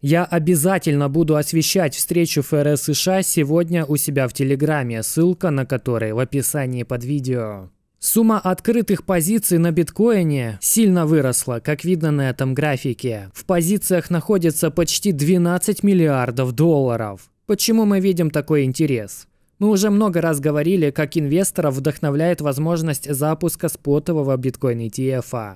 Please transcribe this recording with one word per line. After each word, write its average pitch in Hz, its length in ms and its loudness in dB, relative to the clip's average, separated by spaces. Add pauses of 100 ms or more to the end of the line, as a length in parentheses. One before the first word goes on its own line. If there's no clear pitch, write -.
Я 165 200 2
обязательно 160 800 2
буду 156 300 2
освещать 156 580 0
встречу 170 460 0
Ф - 100 -4
Р 147 160 2
С 147 220 0
С 147 40 0
Ш 185 260 0
А 185 40 -2
сегодня 165 640 0
у 147 100 -2
себя 139 320 0
в 120 60 -6
Телеграме, 135 680 -2
ссылка 175 480 0
на 135 160 0
который 117 460 -2
в 110 80 -2
описании 127 640 -4
под 120 220 -6
видео. 123 640 -6 (300)
Сумма 220 380 2
открытых 196 680 0
позиций 180 540 0
на 170 120 2
биткоине 156 880 0
сильно 185 460 4
выросла, 135 560 0
как 151 240 -4
видно 165 260 0
на 139 180 0
этом 131 240 -2
графике. 123 800 -4
В - 120 -18
позициях 180 640 0
находится 170 640 0
почти 175 420 0
двенадцать 175 680 0
миллиардов 135 680 2
долларов. 120 800 0 (140)
Почему 220 400 2
мы 202 160 2
видим 175 280 2
такой 147 360 2
интерес? 127 640 -2 (320)
Мы 208 100 2
уже 208 200 2
много 202 300 2
раз 160 220 0
говорили, 151 500 2
как 147 240 -4
инвесторов 151 600 0
вдохновляет 151 680 -2
возможность 151 680 -2
запуска 156 600 -2
спотового 147 680 0
биткоин 127 440 -2
E 113 100 -6
T 131 220 -4
F. 123 220 -6 (220)